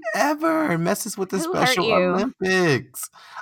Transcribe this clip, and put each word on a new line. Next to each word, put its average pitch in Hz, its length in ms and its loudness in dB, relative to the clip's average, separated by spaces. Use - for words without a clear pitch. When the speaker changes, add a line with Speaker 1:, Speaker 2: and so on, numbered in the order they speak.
Speaker 1:
ever 302 640 0
messes 190 380 -2
with 190 140 -4
the 190 80 -2
Speaker 2:
Who 339 160 -4
hurt - 140 2
Speaker 1:
Special 240 180 0
Speaker 2:
you? 226 80 2
Speaker 1:
Olympics. 185 1120 0